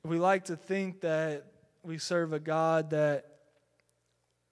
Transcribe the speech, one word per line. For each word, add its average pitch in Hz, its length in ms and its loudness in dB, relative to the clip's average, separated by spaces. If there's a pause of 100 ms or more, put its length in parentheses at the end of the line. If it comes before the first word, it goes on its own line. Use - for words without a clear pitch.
we 165 140 -2
like 185 280 2
to 165 120 -6
think 190 440 -6
that 156 440 -2 (380)
we 160 140 -8
serve 165 360 -2
a 151 60 -2
God 160 500 2
that 151 480 0 (1160)